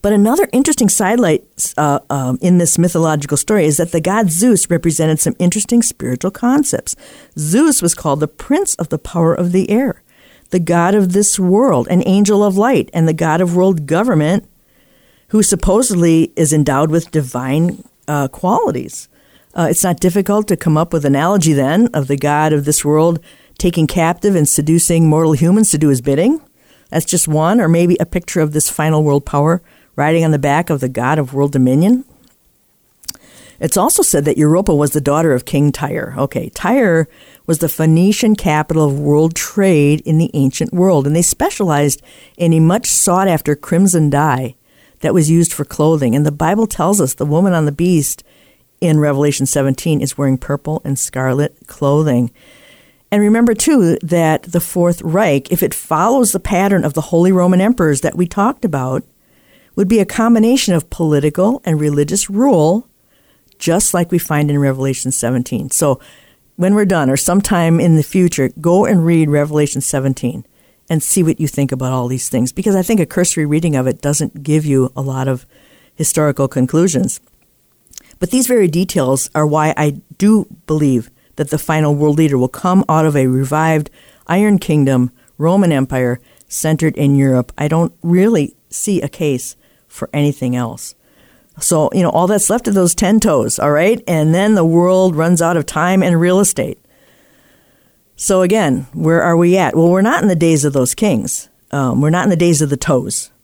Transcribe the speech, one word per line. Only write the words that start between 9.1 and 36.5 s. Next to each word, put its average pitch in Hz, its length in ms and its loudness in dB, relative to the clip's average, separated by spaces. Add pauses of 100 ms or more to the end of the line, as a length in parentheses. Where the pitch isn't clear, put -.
of 175 200 -2
the 190 160 0
air, 247 340 -2 (480)
the 180 80 0
god 170 340 0
of 196 180 2
this 202 280 0
world, 190 500 2
an 175 160 2
angel 202 380 2
of 196 120 0
light, 214 380 0
and 160 140 2
the 160 60 0
god 160 280 0
of 175 140 0
world 180 320 0
government, 170 600 0 (840)
who 214 120 2
supposedly 180 920 2
is 151 180 0
endowed 151 380 2
with 160 200 -2
divine, 139 720 -4 (240)
uh, 143 200 -2
qualities. - 840 -4 (460)
Uh, 165 140 -2
it's - 140 -2
not 180 160 -2
difficult 202 480 0
to 190 80 0
come 156 220 0
up 170 160 -2
with 151 100 -2
an 139 120 2
analogy 160 360 0
then 147 360 2
of 147 200 -2
the 143 80 0
god 151 380 0
of 147 100 0
this 147 220 -2
world 160 340 2 (380)
taking 170 300 0
captive 175 480 0
and 151 120 2
seducing 165 600 2
mortal 156 240 2
humans 185 380 2
to 156 80 0
do 151 100 2
his 131 120 0
bidding. 170 380 0 (520)
That's 160 120 -4
just - 240 -4
one, 160 320 0
or 175 80 0
maybe 170 320 2
a 170 60 0
picture - 340 -6
of 151 140 -2
this 151 160 -2
final 156 340 0
world 143 220 0
power 156 360 -2 (360)
riding 160 260 0
on 160 60 0
the 151 80 2
back 147 320 -2
of 147 100 -2
the 131 80 -4
god 127 300 -2
of 135 160 -4
world 143 180 -2
dominion. 143 540 2 (1500)
It's - 180 -4
also 185 260 0
said 143 220 0
that 147 120 0
Europa 160 380 2
was 143 160 0
the 151 100 -2
daughter 147 320 0
of 127 120 -2
King 143 260 0
Tyre. 143 440 -8
Okay, 131 340 -4
Tyre 185 580 0 (400)